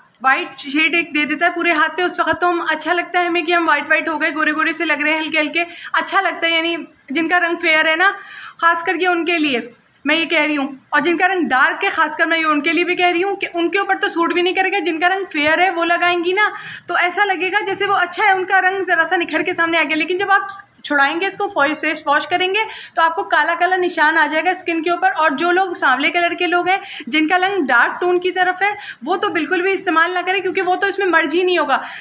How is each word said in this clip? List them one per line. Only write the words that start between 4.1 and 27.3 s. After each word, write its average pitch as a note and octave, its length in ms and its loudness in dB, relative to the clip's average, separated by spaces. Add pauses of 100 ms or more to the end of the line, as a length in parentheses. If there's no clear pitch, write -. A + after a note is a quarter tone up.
गए, D#4+ 140 0
गोरे D4+ 200 0
गोरे D#4+ 200 0
से D#4+ 120 -4
लग D4 180 -2
रहे D4+ 100 0
हैं D#4 80 -2
हल्के D#4 180 -2
हल्के, D4+ 260 0 (300)
अच्छा E4+ 260 0
लगता E4+ 260 -2
है। E4 80 0
यानी E4+ 220 0 (360)
जिनका E4 260 2
रंग E4+ 200 0
fair D#4+ 300 2
है D#4+ 80 2
ना, F#4 140 4 (500)
ख़ास E4+ 220 2
करके F4+ 260 -2
उनके E4+ 300 0
लिए C4+ 300 -2 (360)
मैं C#4+ 120 2
ये E4 100 0
कह D#4 180 0
रही D4+ 100 0
हूँ, C#4+ 140 -2 (240)
और D4 100 2
जिनका E4+ 240 2
रंग F#4 220 0
dark C#4+ 360 2
है, G4 60 2
खासकर D#4+ 360 0
मैं E4 120 2
ये D#4+ 80 0
उनके D4+ 260 2
लिए E4+ 120 2
भी F4 120 0
कह F4+ 140 2
रही F4 120 0
हूँ G4 140 -2
कि - 120 -6
उनके E4+ 300 -2
ऊपर G4 180 0
तो G4+ 120 0
suit E4 260 0
भी F4 80 2
नहीं F4+ 120 2
करेगा। F#4+ 260 0
जिनका E4 280 0
रंग F#4+ 200 -2
fair D#4 320 2
है F#4 120 4
वो E4+ 140 -2
लगाएंगी F4 460 2
ना, G#4 200 2 (360)
तो F4 100 -2
ऐसा F4+ 260 0
लगेगा F#4+ 380 0
जैसे G4 240 -2
वो, G4 100 0
अच्छा F4+ 280 0
है, G4 100 4
उनका F#4+ 260 0
रंग F#4 260 0
ज़रा E4+ 180 2
सा F4 120 -2
निखर E4+ 260 -2
के F4+ 120 -2
सामने E4 240 0
आ D#4+ 60 4
गया। D4+ 120 -2
लेकिन E4 220 -2
जब G4 140 0
आप - 300 0 (220)
छुड़ाएंगे D4 420 0
इसको, G4 200 -4
फो-, D4+ 280 0
face D#4 320 -2
wash D4+ 200 2
करेंगे, F#4 360 0 (340)
तो E4+ 60 2
आपको E4 220 0
काला E4 300 2
काला F4 220 0
निशान E4 420 2
आ D#4 80 4
जाएगा D#4+ 280 0
skin E4+ 280 -4
के F4 80 0
ऊपर। F4+ 220 2
और D#4 220 2
जो E4+ 160 0
लोग F4 260 0
सांवले C#4+ 340 2
कलर E4+ 240 0
के F4 120 -2
लोग F4 220 0
हैं, F#4+ 120 2 (280)
जिनका D#4 280 2